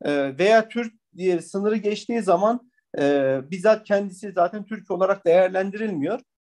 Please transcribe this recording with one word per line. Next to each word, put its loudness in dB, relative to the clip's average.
E, -2
veya 4
Türk -8
diye 0
sınırı -4
geçtiği -4
zaman, 0
e, 0
bizzat 2
kendisi -4
zaten -2
Türk -12
olarak 0
değerlendirilmiyor. 0